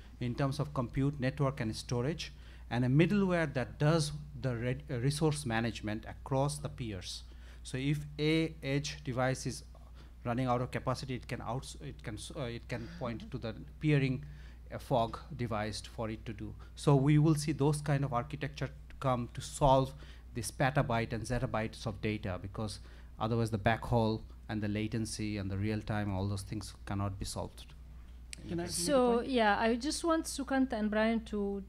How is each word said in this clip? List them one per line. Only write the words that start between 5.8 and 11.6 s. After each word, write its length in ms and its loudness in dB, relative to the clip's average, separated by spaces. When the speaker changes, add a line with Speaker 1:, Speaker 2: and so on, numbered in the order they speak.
Speaker 1:
across 520 0
the 100 -6
peers. 540 -8
So 140 -6
if 280 0
a 340 2
edge 400 -2
device 420 0
is 180 -6
running 240 0
out 140 4
of 100 -4
capacity, 440 -2
it 120 -8
can 140 -6
outs-, 400 -6